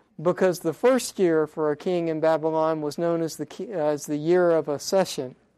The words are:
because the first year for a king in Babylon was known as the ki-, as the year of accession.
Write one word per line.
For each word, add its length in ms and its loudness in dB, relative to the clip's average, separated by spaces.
because 380 2
the 140 -2
first 440 2
year 300 2
for 240 -2
a 60 -4
king 320 -2
in 100 -4
Babylon 600 0
was 160 -6
known 260 -2
as 140 -6
the 100 -8
ki-, 240 -12
as 340 -2
the 120 -4
year 340 4
of 160 2
accession. 680 -2